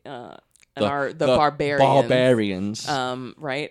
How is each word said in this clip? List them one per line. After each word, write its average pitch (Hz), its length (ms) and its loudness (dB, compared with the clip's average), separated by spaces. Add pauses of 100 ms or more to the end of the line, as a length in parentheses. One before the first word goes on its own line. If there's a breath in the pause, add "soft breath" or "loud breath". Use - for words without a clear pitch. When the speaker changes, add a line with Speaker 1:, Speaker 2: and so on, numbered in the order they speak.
Speaker 1:
uh, 120 300 -16 (380)
and 110 100 -2
Speaker 2:
The, 104 40 0
Speaker 1:
our, 139 200 -2
the 160 180 -4
Speaker 2:
the 127 100 4
Speaker 1:
barbarians. 147 460 0
Speaker 2:
barbarians. 120 1080 2
Speaker 1:
Um, 127 480 -4
right? 147 340 -8